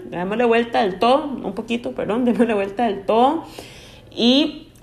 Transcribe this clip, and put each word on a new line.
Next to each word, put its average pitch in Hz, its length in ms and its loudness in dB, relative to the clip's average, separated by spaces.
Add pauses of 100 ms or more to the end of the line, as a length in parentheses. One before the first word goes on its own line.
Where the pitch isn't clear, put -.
(100)
démosle 196 340 -2
vuelta 233 380 2
del 185 160 -2
todo, 262 260 4
un 240 300 -8
poquito, 240 380 -6
perdón, 240 320 -2
<laughs> - 20 2
démosle 226 260 2
vuelta 202 320 -2
del 196 220 -4
todo 254 380 2 (680)
y 269 580 2 (140)